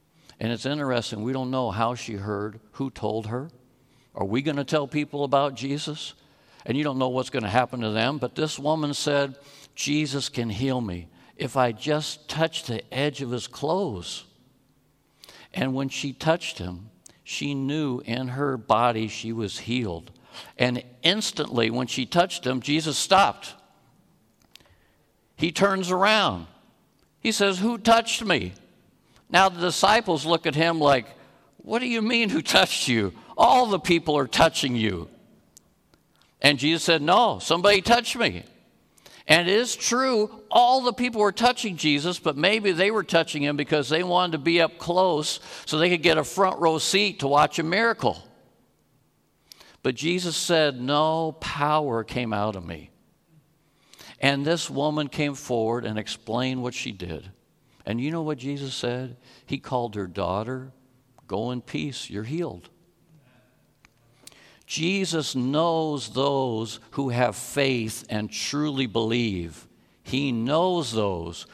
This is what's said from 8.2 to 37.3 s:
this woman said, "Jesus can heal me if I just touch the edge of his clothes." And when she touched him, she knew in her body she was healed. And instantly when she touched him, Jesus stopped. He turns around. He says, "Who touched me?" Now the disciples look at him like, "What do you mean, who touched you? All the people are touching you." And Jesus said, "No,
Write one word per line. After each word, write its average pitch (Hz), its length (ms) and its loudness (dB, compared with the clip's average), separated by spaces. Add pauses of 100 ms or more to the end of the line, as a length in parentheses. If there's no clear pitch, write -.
this 151 240 -4
woman 147 340 0
said, 143 440 0 (380)
"Jesus 143 540 -2
can 117 220 -4
heal 127 320 -2
me 87 260 -6 (300)
if 135 180 -8
I 123 160 4
just 151 560 -4
touch 165 360 -2
the 113 180 -6 (100)
edge 139 300 -2
of 123 80 -6
his 120 160 -4
clothes." 143 800 -4 (1300)
And 131 200 -2
when 135 140 -4
she 139 240 -6
touched - 460 -2
him, 90 320 -10 (340)
she 143 300 -6
knew 139 500 -2
in 127 240 -4
her 131 300 -2
body 113 500 2
she 113 240 -8
was 113 280 -4
healed. 110 500 -4 (480)
And 123 260 0 (180)
instantly 151 680 0
when 123 160 -2
she 127 200 -4
touched 175 400 0
him, 131 140 0
Jesus 151 380 -2
stopped. - 560 2 (1800)
He 170 140 0
turns 190 400 2
around. 185 560 2 (720)
He 220 140 0
says, 196 260 2
"Who 226 200 0
touched 226 460 4
me?" 117 280 0 (800)
Now 190 180 6
the 180 120 -4
disciples 180 640 2
look 165 200 2
at 147 80 0
him 165 260 2
like, 139 360 4 (400)
"What - 240 -4
do 254 60 -4
you 226 160 0
mean, 233 260 2
who 277 140 0
touched - 440 2
you? 110 280 2 (220)
All 254 300 8
the 190 140 0
people 165 380 2
are 135 80 2
touching - 500 2
you." 92 320 -2 (1300)
And 143 180 4
Jesus 151 260 0
said, 165 180 4
"No, 180 380 4